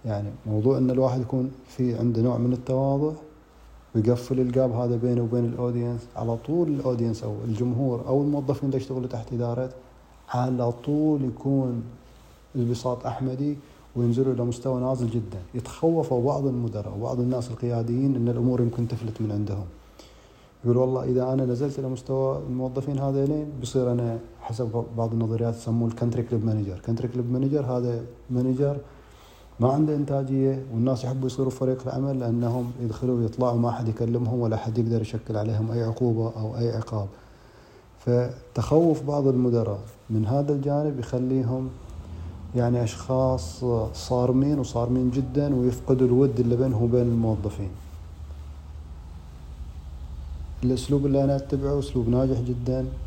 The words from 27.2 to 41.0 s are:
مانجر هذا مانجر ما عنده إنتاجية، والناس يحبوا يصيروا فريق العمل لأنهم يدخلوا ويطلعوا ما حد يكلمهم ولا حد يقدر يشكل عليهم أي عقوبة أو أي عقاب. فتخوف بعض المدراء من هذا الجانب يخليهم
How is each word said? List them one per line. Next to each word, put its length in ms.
مانجر 340
هذا 400
مانجر 480
ما 120
عنده 240
إنتاجية، 800
والناس 300
يحبوا 240
يصيروا 240
فريق 360
العمل 320
لأنهم 520
يدخلوا 360
ويطلعوا 420
ما 120
حد 160
يكلمهم 520
ولا 180
حد 200
يقدر 240
يشكل 360
عليهم 340
أي 120
عقوبة 560
أو 180
أي 140
عقاب. 360
فتخوف 1040
بعض 240
المدراء 520
من 160
هذا 280
الجانب 460
يخليهم 720